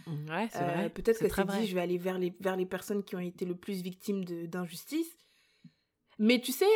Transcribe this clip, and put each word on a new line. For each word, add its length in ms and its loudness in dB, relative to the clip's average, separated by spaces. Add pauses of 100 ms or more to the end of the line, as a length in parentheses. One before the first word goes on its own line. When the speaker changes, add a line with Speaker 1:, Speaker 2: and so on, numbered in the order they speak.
Speaker 1:
Ouais, 440 -4
c'est 120 -2
Speaker 2:
Euh, 100 0
Speaker 1:
vrai. 160 0
Speaker 2:
peut-être 280 2
Speaker 1:
C'est 80 0
Speaker 2:
qu'elle 40 4
Speaker 1:
très 140 0
Speaker 2:
s'est 60 0
dit, 80 0
Speaker 1:
vrai. « 100 2
Speaker 2:
Je 80 -2
vais 60 2
aller 180 0
vers 180 -2
les, 220 0
vers 160 0
les 100 2
personnes 380 -2
qui 120 -10
ont 40 -4
été 260 -4
le 100 -4
plus 280 -6
victimes 420 -4
de, 220 -6
d'injustice. » 680 -6 (1000)
Mais 240 6
tu 120 -4
sais, 120 2 (100)